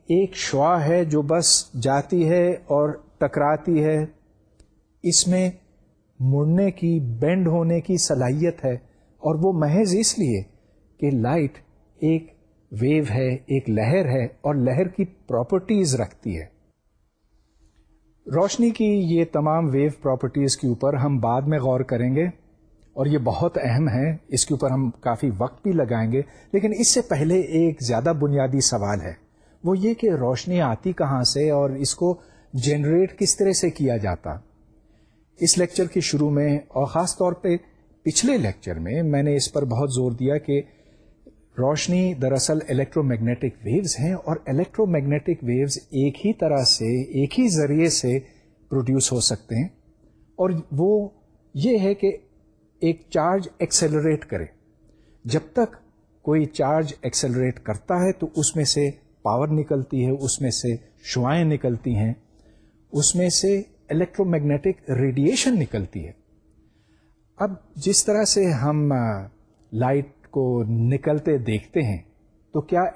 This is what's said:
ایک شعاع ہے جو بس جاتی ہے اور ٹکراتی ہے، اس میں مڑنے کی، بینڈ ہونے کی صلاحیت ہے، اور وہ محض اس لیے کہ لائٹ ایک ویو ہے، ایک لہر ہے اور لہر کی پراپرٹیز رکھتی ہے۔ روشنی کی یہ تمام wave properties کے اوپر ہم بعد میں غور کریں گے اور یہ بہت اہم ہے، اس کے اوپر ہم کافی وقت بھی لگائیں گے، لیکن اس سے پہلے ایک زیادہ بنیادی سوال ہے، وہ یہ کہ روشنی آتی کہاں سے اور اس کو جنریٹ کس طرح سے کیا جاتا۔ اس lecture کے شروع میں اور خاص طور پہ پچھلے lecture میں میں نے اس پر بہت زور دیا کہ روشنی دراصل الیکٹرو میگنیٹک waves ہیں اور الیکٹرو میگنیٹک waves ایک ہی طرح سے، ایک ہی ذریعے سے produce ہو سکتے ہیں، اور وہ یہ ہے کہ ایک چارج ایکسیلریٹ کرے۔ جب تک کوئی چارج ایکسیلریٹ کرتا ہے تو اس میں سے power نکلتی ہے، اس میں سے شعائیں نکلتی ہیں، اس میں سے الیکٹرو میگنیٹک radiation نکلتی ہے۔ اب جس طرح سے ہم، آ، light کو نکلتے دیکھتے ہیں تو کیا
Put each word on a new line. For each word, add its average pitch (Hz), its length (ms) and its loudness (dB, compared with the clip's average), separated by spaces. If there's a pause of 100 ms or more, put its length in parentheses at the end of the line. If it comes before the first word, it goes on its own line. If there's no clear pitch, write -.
ایک 185 260 2
شعاع 156 460 2
ہے 170 240 2
جو 151 180 0
بس 160 260 2 (320)
جاتی 139 480 0
ہے 175 220 4
اور 147 400 0 (280)
ٹکراتی 151 680 0
ہے، 156 220 0 (960)
اس 175 260 2
میں 185 220 2 (680)
مڑنے 151 500 2
کی، 170 280 0 (220)
بینڈ 175 260 2
ہونے 165 340 2
کی 180 160 -2
صلاحیت 151 680 0
ہے، 127 100 0 (480)
اور 156 120 0
وہ 175 180 2
محض 175 420 2
اس 214 240 0
لیے 117 240 0 (580)
کہ 143 100 0
لائٹ 139 480 0 (420)
ایک 160 340 0 (380)
ویو 143 380 2
ہے، 127 240 0
ایک 131 360 -4
لہر 123 380 2
ہے 127 160 0
اور 143 300 -4
لہر 131 340 0
کی 190 160 -4
پراپرٹیز 180 880 -2
رکھتی 104 440 -4
ہے۔ - 180 -14 (1700)
روشنی 196 440 2
کی 220 140 0
یہ 175 480 2
تمام 156 400 0
wave 143 180 2 (120)
properties 135 540 0
کے 135 120 -2
اوپر 135 260 0
ہم 139 240 0
بعد 120 240 0
میں 151 160 0
غور 131 220 0
کریں 127 340 0
گے 156 100 2 (720)
اور 135 100 0
یہ 147 180 2
بہت 165 380 0
اہم 135 260 2
ہے، 139 280 0 (120)
اس - 180 0
کے 151 80 -2
اوپر 131 160 0
ہم 131 200 0
کافی 120 480 -4
وقت - 240 -4
بھی 196 100 0
لگائیں 117 400 0
گے، 135 100 0 (300)
لیکن 202 260 2
اس 240 100 2
سے 254 120 2
پہلے 160 400 2
ایک 160 420 0
زیادہ 120 380 0
بنیادی 139 400 0
سوال 104 400 0
ہے، 78 120 -10 (520)
وہ 185 140 0
یہ 220 160 0
کہ 226 160 0
روشنی 147 500 0
آتی 156 320 -2
کہاں 135 300 0
سے 147 280 0
اور 143 200 2
اس 135 240 -4
کو 175 200 0 (380)
جنریٹ 147 680 0
کس - 180 0
طرح 196 160 2
سے 175 180 0
کیا 131 260 0
جاتا۔ 95 340 -4 (1080)
اس 170 200 2
lecture 180 280 0
کے 175 140 -2
شروع 147 300 0
میں 143 280 0
اور 139 280 -4
خاص 170 300 -2
طور 180 160 0
پہ 175 240 -2 (460)
پچھلے 247 340 0
lecture 98 420 -4
میں 104 240 -4
میں 147 200 0
نے 147 140 0
اس - 160 -4
پر 143 120 -2
بہت 131 280 -2
زور 127 200 0
دیا 131 260 0
کہ 143 240 -2 (960)
روشنی 175 560 0
دراصل 135 440 0 (100)
الیکٹرو 135 340 0
میگنیٹک 120 520 -2 (100)
waves 151 360 0
ہیں 160 120 0
اور 165 240 -4 (100)
الیکٹرو 175 400 0
میگنیٹک 151 560 0
waves 131 340 0 (140)
ایک 139 360 0
ہی 214 60 2
طرح 147 320 0
سے، 120 380 2
ایک 139 380 -2
ہی 247 80 4
ذریعے 156 400 2
سے 131 300 0 (520)
produce 131 420 0
ہو 123 80 0
سکتے - 340 -2
ہیں، 135 140 0 (680)
اور 185 120 2 (220)
وہ 202 360 0 (460)
یہ 214 240 2
ہے 196 160 2
کہ 202 220 0 (640)
ایک 165 200 0 (100)
چارج 175 380 0 (100)
ایکسیلریٹ 156 640 0
کرے۔ 85 200 -8 (800)
جب 117 160 -2 (120)
تک - 240 0 (460)
کوئی 151 220 2
چارج 147 480 0 (100)
ایکسیلریٹ 127 580 -2
کرتا - 340 -4
ہے 180 180 2
تو 165 220 -6
اس 156 220 -2
میں 151 80 0
سے 143 260 0 (320)
power 123 260 0
نکلتی 139 580 -2
ہے، 127 40 0
اس 135 300 -4
میں 131 100 -2
سے 117 240 -4 (280)
شعائیں 139 420 0
نکلتی 127 520 -2
ہیں، 110 160 0 (800)
اس 147 220 0
میں 180 140 2
سے 196 340 0 (260)
الیکٹرو 175 360 -2
میگنیٹک 151 640 -2
radiation 139 680 0
نکلتی 98 480 -4
ہے۔ 87 60 -14 (1200)
اب 208 140 -2 (240)
جس 185 300 0
طرح 208 200 2
سے 190 280 0
ہم، 147 400 0
آ، 113 300 -2 (500)
light 135 340 0 (240)
کو 127 380 0
نکلتے 139 720 0
دیکھتے 110 440 -2
ہیں 104 160 -2 (560)
تو 127 60 -2
کیا 359 220 0 (140)